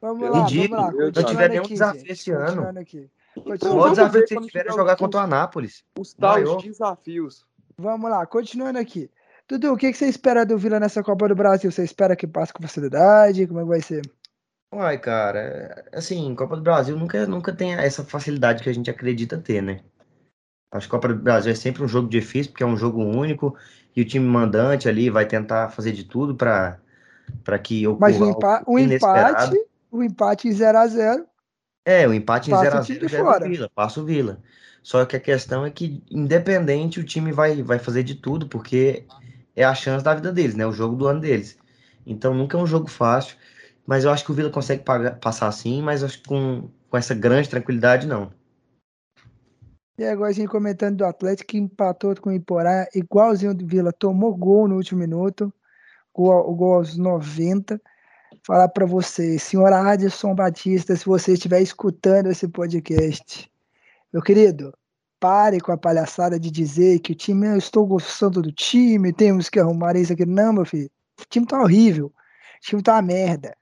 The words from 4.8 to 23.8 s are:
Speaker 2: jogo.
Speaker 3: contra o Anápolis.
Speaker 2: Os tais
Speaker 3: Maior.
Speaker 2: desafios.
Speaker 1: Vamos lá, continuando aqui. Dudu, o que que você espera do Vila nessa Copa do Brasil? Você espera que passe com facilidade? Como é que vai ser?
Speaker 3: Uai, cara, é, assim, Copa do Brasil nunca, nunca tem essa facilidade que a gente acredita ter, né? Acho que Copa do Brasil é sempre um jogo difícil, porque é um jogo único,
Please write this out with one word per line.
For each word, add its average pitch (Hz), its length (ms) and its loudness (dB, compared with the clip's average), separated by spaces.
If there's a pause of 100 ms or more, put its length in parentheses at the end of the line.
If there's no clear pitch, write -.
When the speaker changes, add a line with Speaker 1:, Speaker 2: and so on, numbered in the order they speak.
Speaker 2:
jogo. 185 120 0
Speaker 3:
contra 196 160 -2
o - 40 0
Anápolis. 156 600 -4 (140)
Speaker 2:
Os 190 160 -14
tais 202 300 4
Speaker 3:
Maior. 175 180 -4
Speaker 2:
desafios. 180 840 -8 (300)
Speaker 1:
Vamos 220 340 -6
lá, 185 160 -2
continuando 247 520 -6
aqui. 185 320 -8 (380)
Dudu, 269 240 -2
o 254 40 0
que 262 140 0
que 240 80 -8
você 285 80 0
espera 240 400 2
do 220 120 0
Vila 214 200 -2
nessa 208 240 -2
Copa 202 260 0
do 202 60 2
Brasil? 190 380 2
Você 180 100 -4
espera 185 320 0
que 180 120 -10
passe 160 260 -6
com - 100 -18
facilidade? 185 840 4
Como 170 120 -8
é 170 40 -4
que 170 60 -6
vai 170 120 0
ser? 151 220 -8 (680)
Speaker 3:
Uai, 175 260 -4
cara, 107 400 -2 (540)
é, - 60 -12
assim, 165 360 -8
Copa 131 220 -6
do 156 60 -10
Brasil 151 340 0
nunca, 170 300 -4
nunca 180 280 -4
tem 180 200 -6
essa 139 300 -2
facilidade 135 580 -2
que - 60 -6
a 127 40 -4
gente 120 180 -6
acredita 120 480 -6
ter, 110 240 -4
né? 98 180 -8 (920)
Acho 101 140 -10
que - 40 -12
Copa 120 180 -2
do 117 80 0
Brasil 113 360 2
é - 20 2
sempre 127 300 -6
um 127 40 -2
jogo 120 200 -2
difícil, 123 420 -4
porque - 140 -6
é - 20 0
um 117 100 0
jogo 113 240 -2
único, 139 540 -4 (400)